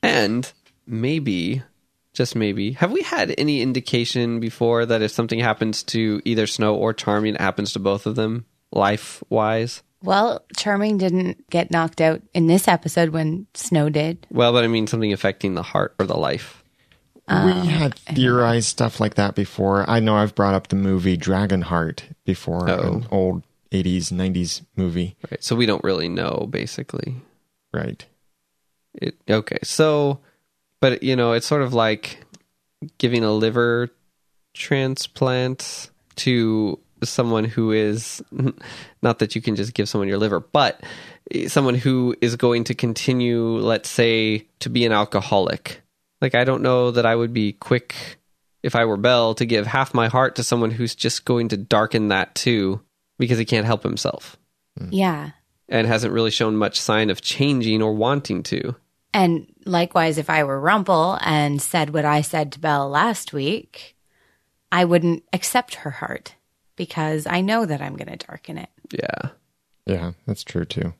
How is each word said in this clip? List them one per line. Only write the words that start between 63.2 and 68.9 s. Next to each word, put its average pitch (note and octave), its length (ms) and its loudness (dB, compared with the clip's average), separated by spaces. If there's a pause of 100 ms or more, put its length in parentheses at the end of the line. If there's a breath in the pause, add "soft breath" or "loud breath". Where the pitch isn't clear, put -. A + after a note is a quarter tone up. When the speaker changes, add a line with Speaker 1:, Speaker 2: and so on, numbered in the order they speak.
Speaker 2:
week, - 640 -8 (720)
I F3+ 140 4
wouldn't E3+ 380 2 (100)
accept - 440 -2
her - 140 -10
heart - 440 -10 (420)
because D#3 520 -2
I F3 120 0
know G#3+ 260 0
that D3 140 -2
I'm C#3+ 160 -10
gonna - 200 -12
darken - 420 -14
it. - 100 -14 (240)